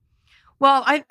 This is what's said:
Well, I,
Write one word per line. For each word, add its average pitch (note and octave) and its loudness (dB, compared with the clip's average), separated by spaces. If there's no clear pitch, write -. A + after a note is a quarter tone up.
Well, C4+ 2
I, C#4+ -2